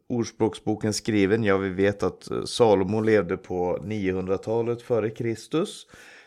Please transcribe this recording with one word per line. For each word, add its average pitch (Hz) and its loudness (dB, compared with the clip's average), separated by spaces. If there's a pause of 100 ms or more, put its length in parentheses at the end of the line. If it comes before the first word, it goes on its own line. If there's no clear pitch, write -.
Ordspråksboken 110 -2
skriven? 107 2
Ja, 98 4
vi 98 -2
vet 98 0
att, - -4
eh, - -2
Salomo 104 4
levde 101 2
på 90 -4
niohundratalet 101 -2
före 113 0
Kristus. 120 -6 (400)